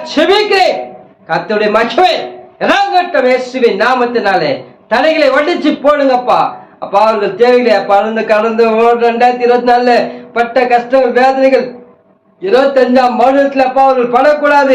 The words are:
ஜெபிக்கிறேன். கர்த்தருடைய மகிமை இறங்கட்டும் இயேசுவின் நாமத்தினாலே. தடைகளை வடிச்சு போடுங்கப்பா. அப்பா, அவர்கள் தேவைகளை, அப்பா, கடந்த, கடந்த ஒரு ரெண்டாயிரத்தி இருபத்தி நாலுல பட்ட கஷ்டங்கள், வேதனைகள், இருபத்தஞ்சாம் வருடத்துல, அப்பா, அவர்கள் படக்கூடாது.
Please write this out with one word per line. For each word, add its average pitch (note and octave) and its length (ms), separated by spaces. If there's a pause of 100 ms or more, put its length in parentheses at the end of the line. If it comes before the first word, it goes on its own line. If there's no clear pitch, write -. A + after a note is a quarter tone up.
(140)
ஜெபிக்கிறேன். F#4 640 (500)
கர்த்தருடைய G#3 420
மகிமை D4 440 (460)
இறங்கட்டும் F4 680
இயேசுவின் A#3+ 520
நாமத்தினாலே. G#3+ 720 (340)
தடைகளை D4 420
வடிச்சு D4 480
போடுங்கப்பா. B3+ 640 (400)
அப்பா, G3 200
அவர்கள் G#3+ 340
தேவைகளை, B3 420
அப்பா, G3 200
கடந்த, A3 260
கடந்த A3 480
ஒரு A#3 280
ரெண்டாயிரத்தி A#3+ 460
இருபத்தி A#3+ 260
நாலுல B3 220 (400)
பட்ட A#3 240 (100)
கஷ்டங்கள், A#3+ 500
வேதனைகள், C4 480 (800)
இருபத்தஞ்சாம் B3 760
வருடத்துல, C4+ 460
அப்பா, C4 180
அவர்கள் B3+ 320
படக்கூடாது. C#4+ 600